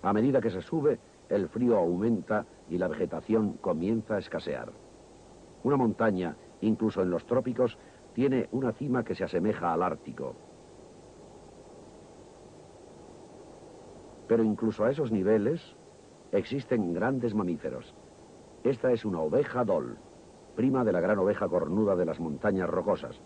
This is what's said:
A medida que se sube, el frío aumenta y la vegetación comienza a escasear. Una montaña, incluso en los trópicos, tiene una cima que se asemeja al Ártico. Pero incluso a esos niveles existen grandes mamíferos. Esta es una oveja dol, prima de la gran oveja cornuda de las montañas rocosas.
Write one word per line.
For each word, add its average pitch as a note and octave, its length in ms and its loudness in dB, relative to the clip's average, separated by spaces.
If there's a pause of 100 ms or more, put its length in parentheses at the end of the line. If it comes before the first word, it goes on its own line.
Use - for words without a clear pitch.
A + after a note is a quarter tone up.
A G2 100 0
medida A#2 280 4
que - 100 0
se F2+ 120 -6
sube, D3 360 0 (300)
el F2 200 0
frío A#2+ 280 2
aumenta G2 680 0 (240)
y F2+ 80 -2
la F#2 100 0
vegetación G#2+ 680 0
comienza G2+ 600 -2
a G2+ 40 0
escasear. D#2+ 520 -6 (920)
Una C#3 120 2
montaña, G2+ 600 2 (240)
incluso G#2+ 420 2
en F#2 80 2
los E2+ 160 -2
trópicos, B2 500 0 (360)
tiene C3 400 0
una B2+ 200 -2
cima B2 320 -2
que - 100 -4
se F#2+ 100 -4
asemeja F2 480 0
al E2 100 2
Ártico. C#2+ 540 -6 (4000)
Pero A2+ 160 4
incluso G#2+ 400 0
a A#2+ 60 4
esos C#3+ 200 -2
niveles A2 680 2 (560)
existen G#2 640 -2
grandes A#2+ 400 0
mamíferos. D#2+ 600 -4 (680)
Esta B2+ 300 2
es A2+ 120 0
una F#2 160 -2
oveja B2 440 0
dol, C#2+ 320 0 (580)
prima B2+ 300 2
de G#2 80 2
la F2 80 2
gran F#2+ 180 2
oveja F#2+ 300 2
cornuda F#2+ 480 2
de F2+ 80 2
las D#2+ 160 -4
montañas E2 500 -2
rocosas. E2 560 -2